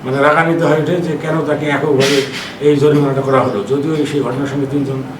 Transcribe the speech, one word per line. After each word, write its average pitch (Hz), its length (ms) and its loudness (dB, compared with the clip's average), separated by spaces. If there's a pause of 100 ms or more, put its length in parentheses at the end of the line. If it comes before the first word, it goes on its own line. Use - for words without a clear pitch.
মানে 131 180 -2
রাগান্বিত 160 420 2
হয়ে 151 180 2
ওঠে 160 140 0
যে 165 260 -2
কেন 160 260 -2
তাকে 147 180 -2
এককভাবে 139 560 2 (380)
এই 147 180 4
জরিমানাটা 143 440 2
করা 131 180 2
হলো, 110 300 0
যদিও 151 360 0
সেই 143 160 -2
ঘটনার 131 260 -2
সঙ্গে 139 240 -2
তিনজন 135 320 -2 (160)